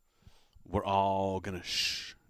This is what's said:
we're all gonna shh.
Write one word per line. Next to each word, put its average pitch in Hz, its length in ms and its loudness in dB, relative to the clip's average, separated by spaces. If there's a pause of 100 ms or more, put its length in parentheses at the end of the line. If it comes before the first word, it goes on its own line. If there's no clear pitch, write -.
(680)
we're 95 200 0
all 98 540 2
gonna 92 220 -6
shh. - 520 -4 (160)